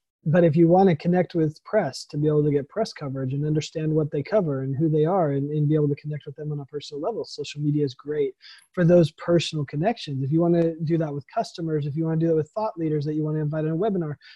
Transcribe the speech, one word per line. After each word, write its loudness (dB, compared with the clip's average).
But 4
if 4
you 6
wanna 6
connect 0
with -2
press -2
to -8
be 0
able 2
to 2
get -2
press -4
coverage -6
and -2
understand -2
what 0
they -4
cover 0
and -4
who 0
they 2
are 2
and, -2
and 0
be 2
able 2
to 0
connect -10
with -14
them -8
on -8
a -12
personal -12
level, -6
social -12
media 0
is -2
great -4
for 2
those 6
personal -2
connections. -4
If -2
you 2
wanna 2
do 0
that -4
with -8
customers, -4
if -4
you -2
wanna 0
do 2
that 4
with 0
thought -4
leaders -2
that -4
you -2
wanna -2
invite -2
on -2
a -2
webinar, -2